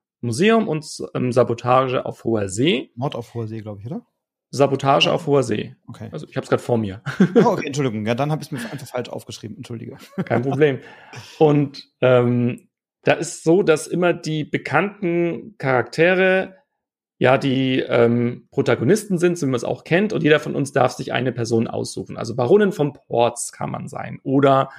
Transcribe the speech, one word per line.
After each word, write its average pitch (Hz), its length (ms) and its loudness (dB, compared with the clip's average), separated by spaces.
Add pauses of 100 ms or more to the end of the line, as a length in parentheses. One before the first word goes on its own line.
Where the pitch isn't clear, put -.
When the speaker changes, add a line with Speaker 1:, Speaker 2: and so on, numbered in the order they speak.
(220)
Speaker 1:
Museum 196 440 2
und, 156 200 -6 (280)
ähm, 127 160 -2
Sabotage 123 760 2
auf - 180 -12
hoher 107 240 0
See. 156 460 -2
Speaker 2:
Mord 131 220 -6
auf - 180 -12
hoher 117 140 -6
See, 110 120 -10
glaub 104 180 -12
ich, 101 60 -18
oder? 170 220 -12 (480)
Speaker 1:
Sabotage 139 560 2
auf 151 160 -2
hoher 139 160 4
See. 117 340 -6 (100)
Speaker 2:
Okay. 110 260 -16
Speaker 1:
Also 151 160 -14
ich - 80 -12
hab's - 140 -6
grad 127 100 2
vor 120 160 -2
mir. 101 240 -4 (180)
<laughs> 180 180 4
Speaker 2:
Ah, 214 100 6
okay, 202 200 -2
Entschuldigung. 127 380 -4
Ja, 117 100 0
dann 139 160 -2
hab 156 120 -4
ich's - 80 -14
mir 139 80 -8
einfach 120 280 -12
falsch 123 220 -8
aufgeschrieben. - 480 -14
Entschuldige. 117 400 -12 (140)
<laughs> - 160 -6
Speaker 1:
Kein 117 160 0
Problem. 135 380 2 (580)
Und, 147 500 2 (140)
ähm, 123 640 2 (340)
da 143 120 4
ist - 300 -8
so, 175 180 4
dass 156 240 2
immer 175 260 0
die 156 320 -4
bekannten 170 1120 -2
Charaktere, 180 1000 2 (600)
ja, 127 220 4
die, 131 420 0
ähm, 120 720 0
Protagonisten 143 640 0
sind, 175 220 2
so 143 80 -2
wie 131 40 0
man's 120 140 -2
auch - 200 -6
kennt. 196 280 0
Und - 100 -2
jeder 151 160 4
von - 160 -6
uns 139 160 -4
darf 127 220 2
sich - 220 -8
eine 123 180 -2
Person 117 340 0
aussuchen. - 520 -8
Also 113 180 -6
Baronin 180 360 4
von 147 200 -2
Porz - 600 -2
kann - 180 -8
man - 180 -10
sein. - 340 -12
Oder, 135 460 4 (100)